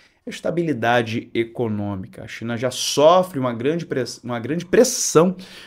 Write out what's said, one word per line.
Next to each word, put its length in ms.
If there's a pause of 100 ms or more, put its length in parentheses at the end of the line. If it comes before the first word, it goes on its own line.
(260)
Estabilidade 1080
econômica. 920
A 40
China 280
já 160
sofre 640
uma 160
grande 320
press-, 380
uma 160
grande 260
pressão 720 (320)